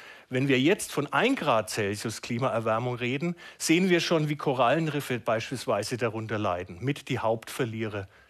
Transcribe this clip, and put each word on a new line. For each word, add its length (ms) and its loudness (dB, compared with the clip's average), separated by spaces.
Wenn 200 0
wir 100 6
jetzt 320 2
von 220 -4
ein 240 2
Grad 340 2
Celsius 520 -4
Klimaerwärmung 760 -2
reden, 400 -2
sehen 320 4
wir 100 6
schon, 280 2
wie 80 -2
Korallenriffe 840 2
beispielsweise 800 -2
darunter 420 -2
leiden, 420 -2
mit 280 -4
die 100 -2
Hauptverlierer 920 -4